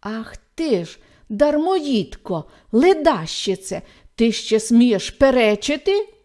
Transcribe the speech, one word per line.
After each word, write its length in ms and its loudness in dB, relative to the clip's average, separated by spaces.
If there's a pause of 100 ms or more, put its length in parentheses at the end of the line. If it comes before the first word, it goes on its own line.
Ах 360 -12 (180)
ти 300 -2
ж, 140 -18 (300)
дармоїдко, 1160 -2 (280)
ледащице, 1080 0 (320)
ти 180 2
ще 280 -2
смієш 500 2
перечити 1000 0 (160)